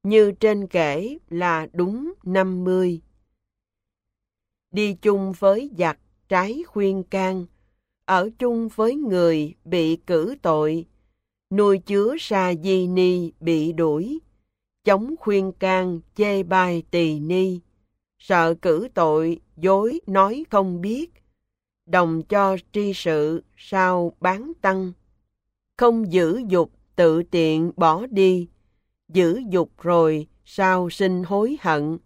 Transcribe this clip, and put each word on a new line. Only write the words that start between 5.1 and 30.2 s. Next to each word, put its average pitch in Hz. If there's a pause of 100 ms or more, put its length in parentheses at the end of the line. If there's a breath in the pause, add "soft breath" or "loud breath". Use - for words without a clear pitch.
với 214
giặc 165 (300)
trái 202
khuyên 196
can. 185 (580)
Ở 185
chung 233
với 226
người 175 (100)
bị 165
cử 180
tội. 160 (640)
Nuôi 196
chứa 202
sa 185
di 190
ni 180
bị 165
đuổi. 165 (640)
Chống 214
khuyên 196
can 185 (140)
chê 208
bai 180
tỳ 160
ni. 180 (580)
Sợ 170
cử 180
tội 160 (160)
dối 196
nói 202
không 185
biết. 240 (760)
Đồng 165
cho 196 (160)
tri 208
sự 160 (140)
sao 185
bán 208
tăng. 190 (840)
Không 226
giữ 180
dục 175 (240)
tự 170
tiện 165
bỏ 170
đi. 185 (600)
Giữ 175 (100)
dục 175 (120)
rồi 160 (180)